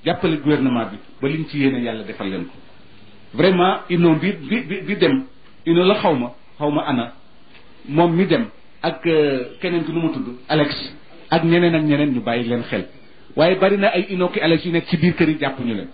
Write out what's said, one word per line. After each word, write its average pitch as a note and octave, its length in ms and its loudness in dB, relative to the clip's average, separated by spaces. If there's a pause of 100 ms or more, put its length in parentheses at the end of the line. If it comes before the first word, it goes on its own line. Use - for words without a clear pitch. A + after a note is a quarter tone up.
jàppale D#3+ 320 0
gouvernement C3 560 0
bi, G#2 60 -14 (240)
ba C3+ 60 0
liñ D#3 200 -4
ci D3+ 100 -8
yéene C3+ 240 0
Yàlla A2 220 -6
defal G2+ 240 -8
leen F2+ 160 -6
ko. - 80 -14 (800)
Vraiment, F3+ 460 2 (100)
Inno E3+ 280 4
bi, C#3+ 160 -2
bi, E3 300 -4
bi, G3 200 -8
bi G3 140 -4
dem, C#3+ 280 2 (400)
Inno E3+ 200 4
la G3 100 4
xaw G3+ 200 2
ma, A#2+ 180 -4 (260)
xaw D3 120 0
ma D3 120 0
ana, B2 300 -4 (760)
moom E3 260 2
mi F#3 120 2
dem, B2 220 0 (340)
ak, E3 240 -4
euh, D3 540 2
keneen E3+ 240 -2
ki D#3+ 80 -6
nu E3 80 -2
mu D#3+ 120 0
tudd, B2 220 -8 (140)
Alex, D3 260 2 (560)
ak D#3+ 140 4
ñeneen E3+ 300 4
ak D#3 80 2
ñeneen D3 300 2
ñu B2 80 -2
bàyyi A#2 280 -2
leen A#2+ 160 -2
xel. G2 220 -6 (500)
Waaye E3+ 200 4
bari F#3+ 220 2
na G3 100 2
ay F#3 220 0
Inno F3+ 180 -2
ki - 120 -4
Alex D#3+ 240 2
yu F3 80 -4
nekk F3 160 -2
ci F3 80 2
biir E3 180 2
kër D#3+ 140 2
yi D3+ 100 0
jàppuñu C3 360 -4
leen, F#2 200 -8